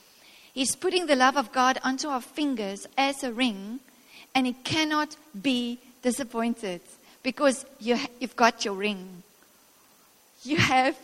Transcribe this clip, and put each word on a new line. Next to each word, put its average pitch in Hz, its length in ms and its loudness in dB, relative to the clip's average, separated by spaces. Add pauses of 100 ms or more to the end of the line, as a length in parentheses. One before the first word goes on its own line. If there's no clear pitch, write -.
(520)
He's 262 240 -2
putting 359 300 0
the 285 100 4
love 262 200 4
of 269 160 -2
God 254 300 2
onto 262 260 -2
our 262 120 -4
fingers 233 680 -4 (120)
as 277 260 0
a 247 80 -4
ring, 220 480 -2 (540)
and 262 120 2
it 247 180 -6
cannot 302 520 0 (240)
be 240 380 -2 (240)
disappointed 233 800 -4 (400)
because 262 420 2 (140)
you 233 180 0
ha-, 269 120 -4 (120)
you've - 160 -8
got 240 280 4
your 202 100 -4
ring. 185 480 -6 (1200)
You 285 140 -2
have 269 480 4